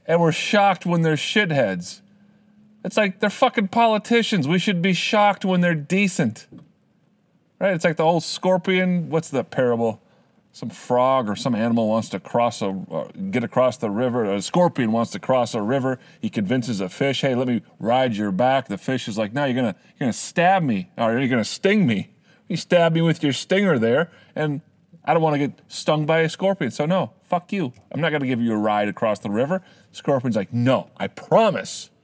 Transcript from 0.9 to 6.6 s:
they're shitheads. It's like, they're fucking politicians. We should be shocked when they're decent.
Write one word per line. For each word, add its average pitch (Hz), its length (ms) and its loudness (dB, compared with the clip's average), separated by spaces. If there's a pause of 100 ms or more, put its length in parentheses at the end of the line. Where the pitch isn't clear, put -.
they're 156 140 2
shitheads. 135 840 -2 (840)
It's 190 100 -6
like, 202 260 0
they're 208 100 0
fucking 233 380 0
politicians. 220 800 2
We 180 120 2
should 175 240 0
be 190 100 2
shocked 208 500 2
when 185 180 2
they're 175 120 2
decent. 165 720 -2 (1120)